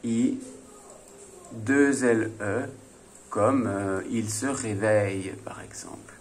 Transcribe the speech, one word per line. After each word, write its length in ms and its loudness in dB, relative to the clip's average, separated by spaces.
I, 340 0
deux 500 4
L, 280 4
E, 220 -2
comme, 360 2
euh, 360 -2
il 180 -2
se 180 -4
réveille, 880 0
par 160 -12
exemple. 600 -16